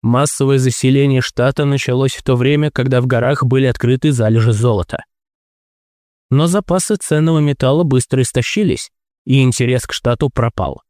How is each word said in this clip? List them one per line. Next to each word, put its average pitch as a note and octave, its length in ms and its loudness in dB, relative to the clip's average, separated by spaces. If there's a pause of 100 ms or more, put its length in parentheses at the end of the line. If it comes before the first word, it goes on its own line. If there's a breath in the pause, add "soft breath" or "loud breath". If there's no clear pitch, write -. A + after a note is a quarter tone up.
Массовое C3+ 560 0
заселение C3 640 2
штата C3+ 420 -2
началось C3+ 500 -2
в - 80 -16
то B2+ 140 0
время, D3 340 0
когда B2+ 300 0
в B2+ 60 -2
горах B2+ 380 0
были C3 200 2
открыты B2+ 480 0
залежи A2+ 400 2
золота. G#2+ 520 -2 (1300)
Но D3 160 2
запасы F#3 500 -2
ценного D#3+ 420 0
металла D3 460 0
быстро C3 360 0
истощились, - 680 -2 (340)
и C3+ 180 2
интерес B2 440 0
к - 80 -10
штату B2 340 -2
пропал. A2 600 -4